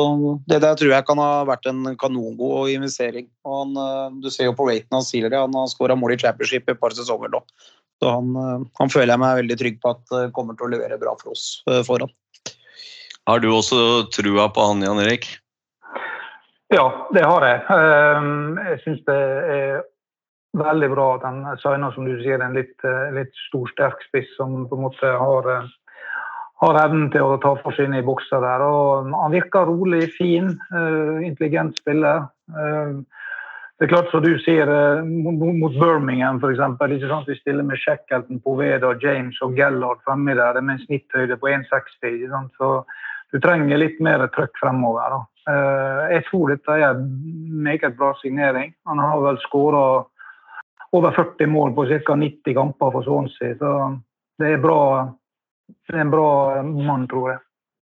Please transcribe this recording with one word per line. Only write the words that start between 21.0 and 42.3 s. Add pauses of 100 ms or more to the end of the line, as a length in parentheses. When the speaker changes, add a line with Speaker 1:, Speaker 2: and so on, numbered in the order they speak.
Speaker 3:
at
han (220)
signer,
som
du
sier,
en
litt,
eh,
litt (160)
stor,
sterk (100)
spiss
som
på
en
måte
har,
eh, (960)
har (100)
evnen
til
å
ta
for
seg
inn
i
bokser
der.
Og
han
virker
rolig,
fin, (140)
eh,
intelligent
spiller. (220)
Ehm, (720)
det
er
klart,
som
du
sier,
eh,
mot,
mot
Birmingham,
for
eksempel,
ikke
sant?
Vi
stiller
med
Shackleton,
Poveda,
James
og
Gellard
fremme
der.
Det
er
med
en
snitthøyde
på
en
seksti,
ikke